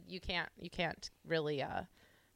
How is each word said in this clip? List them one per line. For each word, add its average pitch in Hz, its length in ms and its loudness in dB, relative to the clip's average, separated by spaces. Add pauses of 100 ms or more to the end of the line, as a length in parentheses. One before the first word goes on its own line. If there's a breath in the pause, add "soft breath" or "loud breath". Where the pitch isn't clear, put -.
you 180 120 -6
can't, 175 300 0 (100)
you 175 120 -8
can't - 400 0 (160)
really, 151 340 4
uh, - 220 0 (520)